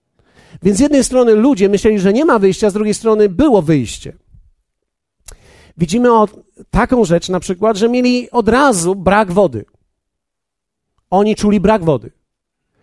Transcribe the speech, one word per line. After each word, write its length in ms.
Więc 160
z 20
jednej 240
strony 300
ludzie 340
myśleli, 300
że 140
nie 120
ma 140
wyjścia, 320
z 40
drugiej 200
strony 340
było 340
wyjście. 540
Widzimy 340
o-, 160
taką 340
rzecz 240
na 120
przykład, 360
że 120
mieli 420
od 180
razu 460
brak 380
wody. 320
Oni 240
czuli 260
brak 240
wody. 280